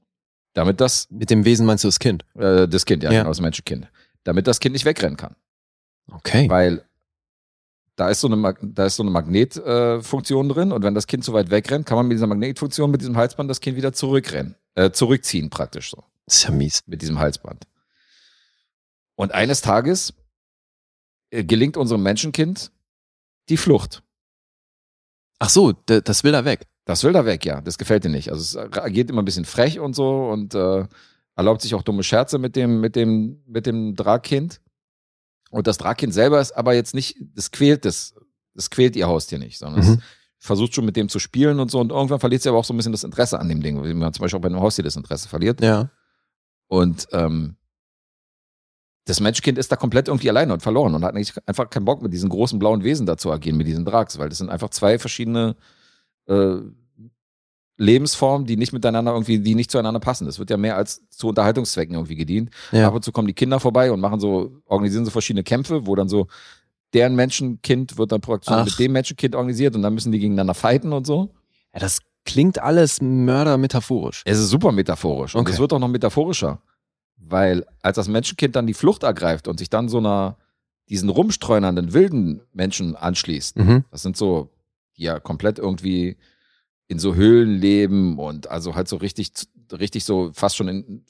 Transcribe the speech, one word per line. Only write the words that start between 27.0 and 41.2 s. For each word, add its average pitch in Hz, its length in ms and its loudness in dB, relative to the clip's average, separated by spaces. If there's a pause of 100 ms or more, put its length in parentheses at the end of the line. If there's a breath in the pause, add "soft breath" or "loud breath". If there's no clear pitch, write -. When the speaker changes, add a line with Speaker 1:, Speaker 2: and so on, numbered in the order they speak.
Speaker 1:
will 156 100 6
da 156 120 6
weg, 92 200 -2
ja. 71 160 -4
Das 82 160 -8
gefällt 107 260 2
dir 90 60 0
nicht. 73 220 -4
Also 78 100 -6
es - 160 -8 (200)
agiert 113 320 0
immer 117 120 0
ein 98 40 0
bisschen 90 200 -4
frech 139 340 0
und 139 160 -6
so 135 340 -2
und, 107 260 -6
äh, 95 300 0 (500 soft breath)
erlaubt 107 260 2
sich 113 140 -4
auch 92 80 -4
dumme 98 200 -2
Scherze 127 360 0
mit 127 160 -6
dem, 120 260 2
mit 110 140 -2
dem, 113 500 0
mit 113 200 -6
dem 110 300 -4
Dragkind. 120 640 0 (920)
Und 107 160 -4
das 110 100 2
Dragkind 113 360 -4
selber 139 280 4
ist 127 100 -4
aber 117 220 0
jetzt 120 200 0
nicht, 131 220 -6 (180)
das - 180 -10
quält 143 340 4
das, - 300 -6 (380)
das - 160 -10
quält 127 260 2
ihr 87 120 0
Haustier 82 320 -2
nicht, 60 180 -14
sondern 76 280 0
Speaker 2:
Mhm. 110 80 8
Speaker 1:
es 117 60 4 (460 loud breath)
versucht 107 300 -2
schon 123 100 -2
mit 104 120 -2
dem 107 120 0
zu - 100 -6
spielen 143 400 2